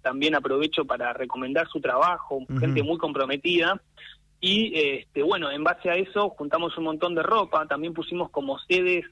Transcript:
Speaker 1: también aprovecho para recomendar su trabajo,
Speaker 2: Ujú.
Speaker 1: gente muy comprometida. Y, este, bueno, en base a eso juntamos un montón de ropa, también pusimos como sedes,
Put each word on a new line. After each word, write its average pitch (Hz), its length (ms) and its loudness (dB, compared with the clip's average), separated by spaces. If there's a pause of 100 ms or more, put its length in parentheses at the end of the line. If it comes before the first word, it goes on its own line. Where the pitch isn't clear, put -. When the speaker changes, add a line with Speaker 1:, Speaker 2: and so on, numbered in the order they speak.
Speaker 1:
también 139 320 2
aprovecho 143 500 0
para 123 280 -2
recomendar 131 540 -2
su 156 140 -6
trabajo, 147 540 2 (120)
Speaker 2:
Ujú. 131 120 -2
Speaker 1:
gente 131 240 2
muy 160 160 0
comprometida. 165 800 0 (580)
Y, 208 360 2
este, 143 480 0
bueno, 165 260 2
en 147 140 -4
base 175 260 0
a 170 60 2
eso 190 340 0
juntamos 160 480 -2
un 165 60 -2
montón 160 320 -2
de 160 80 0
ropa, 185 420 2
también 156 300 -4
pusimos 170 340 -4
como 139 300 -4
sedes, 180 520 2